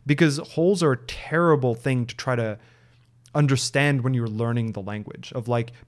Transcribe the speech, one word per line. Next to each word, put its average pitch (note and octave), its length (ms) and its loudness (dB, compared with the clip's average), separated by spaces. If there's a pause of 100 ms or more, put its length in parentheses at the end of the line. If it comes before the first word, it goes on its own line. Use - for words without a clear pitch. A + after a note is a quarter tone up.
because D3 320 4
holes F3 440 2
are D3+ 100 4
a A#2+ 140 -2
terrible D3 680 2
thing B2 320 -2
to - 100 -14
try B2+ 200 -2
to A2 220 -4 (760)
understand C#3 680 2
when C3 120 0
you're A#2 140 -2
learning A2+ 440 -2
the G2+ 100 -8
language G#2 520 -12
of, A#2 140 -6
like, A#2+ 240 -2 (160)